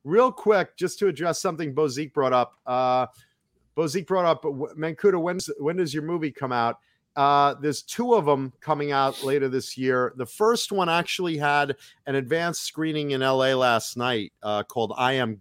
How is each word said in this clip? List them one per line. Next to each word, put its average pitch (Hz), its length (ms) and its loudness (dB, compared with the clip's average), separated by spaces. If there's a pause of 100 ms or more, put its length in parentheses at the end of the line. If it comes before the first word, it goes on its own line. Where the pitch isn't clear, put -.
Real 226 280 4
quick, 208 440 2
just 175 240 -6
to 202 80 2
address 165 320 -2
something 165 340 -4
Bozique 143 400 -2
brought 131 200 2
up. 123 220 2 (100)
Uh, 127 420 0 (680)
Bozique 156 300 -2
brought 180 180 2
up, 160 180 2
w-, 143 320 -6
Mancuda, 165 460 0
when's, 180 280 -4 (100)
when 156 180 -2
does 165 160 -2
your 151 100 -4
movie 160 280 -4
come 131 200 -6
out? 120 280 0 (360)
Uh, 143 460 4
there's 143 200 -4
two 240 320 -2
of 180 140 4
'em 135 320 2
coming 147 320 -2
out 135 320 0
later 135 240 0
this 127 300 -4
year. 127 400 0
The 127 80 -6
first 226 460 0
one 190 180 0
actually 170 480 -2
had 143 380 2 (320)
an 135 80 -2
advanced 156 480 -2
screening 151 480 -4
in 135 100 -2
L 131 220 2
A 131 120 2
last 120 420 2
night, 120 360 -4 (100)
uh, 104 200 -2
called 110 340 -4
I 127 160 0
Am 117 280 -2